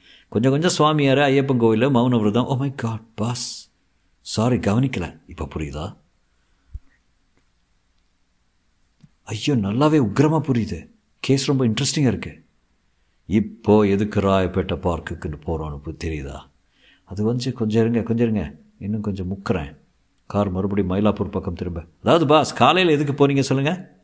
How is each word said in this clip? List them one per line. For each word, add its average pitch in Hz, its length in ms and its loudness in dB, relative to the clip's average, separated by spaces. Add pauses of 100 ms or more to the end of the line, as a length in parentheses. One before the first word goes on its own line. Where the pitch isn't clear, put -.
(280)
கொஞ்சம் 123 240 2
கொஞ்சம் 170 260 2
சுவாமியாரு, 147 420 4
ஐயப்பன் 135 420 2
கோயிலு, 113 280 4
மௌன 123 280 4
விரதம்." 107 280 2
"Oh 135 120 -2
my 135 240 -4
God, 113 200 -6 (120)
பாஸ். - 480 -6 (580)
சாரி, 117 360 0
கவனிக்கல. 101 720 -2
இப்ப 82 280 -10
புரியுதா?" 78 420 -8 (3250)
"ஐயோ, 120 320 -2
நல்லாவே 123 420 2
உக்கிரமா 143 440 2
புரியுது. 95 460 -4 (320)
கேஸ் 135 260 0
ரொம்ப 131 200 2
இன்ட்ரெஸ்டிங்கா 135 400 0
இருக்கு." - 380 -4 (840)
"இப்போ 104 560 2
எதுக்கு 101 380 0
ராயப்பேட்டை 92 560 0
பார்க்குக்குன்னு 80 680 -6
போறோம்னு 78 280 -6
இப்ப 73 180 -10 (120)
தெரியுதா?" 71 340 -8 (680)
"அது 104 200 -6
வந்து 123 280 -2
கொஞ்சம் 110 280 0
இருங்க, 117 220 2
கொஞ்சம் 117 260 0
இருங்க. 95 260 -4 (240)
இன்னும் 104 220 -6
கொஞ்சம் 95 320 -4
முக்குறேன்." 90 440 -6 (500)
கார் 101 240 -2
மறுபடியும் 95 400 -2
மயிலாப்பூர் 101 400 0
பக்கம் 92 240 -6
திரும்ப. 82 300 -8 (180)
"அதாவது 151 240 4
பாஸ், 143 280 2
காலையில 156 440 4
எதுக்கு 139 160 -2
போனீங்க 139 260 4
சொல்லுங்க?" 139 640 -2